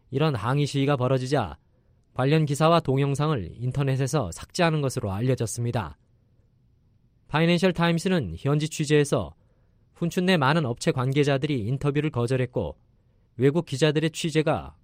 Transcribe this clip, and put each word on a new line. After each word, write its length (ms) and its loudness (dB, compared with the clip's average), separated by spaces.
이런 240 0
항의 300 0
시위가 320 0
벌어지자 600 -2
관련 320 2
기사와 340 4
동영상을 760 -2
인터넷에서 760 -2
삭제하는 480 0
것으로 320 -2
알려졌습니다. 840 -2
파이낸셜 460 2
타임스는 680 0
현지 300 0
취재에서 640 0
훈춘 320 -2
내 100 4
많은 280 2
업체 280 -2
관계자들이 720 0
인터뷰를 440 -2
거절했고 640 -2
외국 300 2
기자들의 440 0
취재가 720 -2